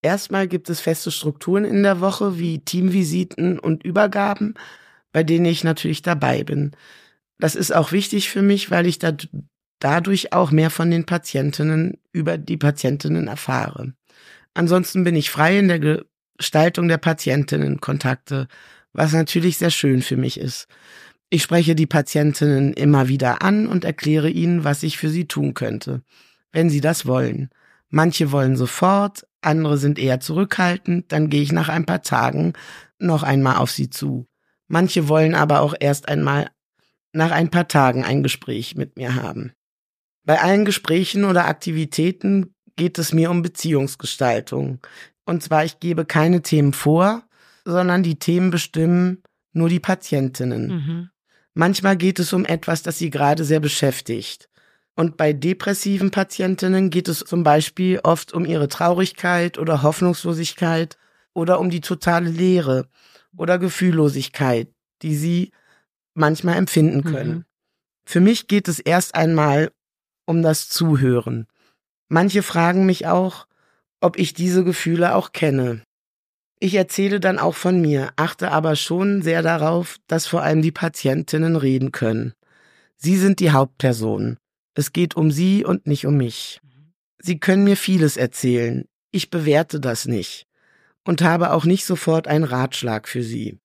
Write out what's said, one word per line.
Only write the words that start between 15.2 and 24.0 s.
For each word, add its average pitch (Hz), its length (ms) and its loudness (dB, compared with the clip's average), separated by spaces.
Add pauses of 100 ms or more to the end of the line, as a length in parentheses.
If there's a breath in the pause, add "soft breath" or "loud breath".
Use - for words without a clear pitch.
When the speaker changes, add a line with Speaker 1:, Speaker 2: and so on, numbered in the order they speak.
Speaker 1:
frei 165 280 2
in 196 100 4
der 156 360 0 (340)
Gestaltung 170 500 2
der 165 100 2
Patientinnenkontakte, 139 1500 -2 (440 loud breath)
was 151 200 0
natürlich 165 460 2
sehr 170 120 2
schön 131 300 2
für 127 160 -4
mich 127 240 -4
ist. - 260 -8 (680 loud breath)
Ich 160 100 2
spreche 165 340 2
die 156 100 2
Patientinnen 147 880 2
immer 143 340 4
wieder 131 360 0
an 208 260 2
und 175 160 0
erkläre 151 460 0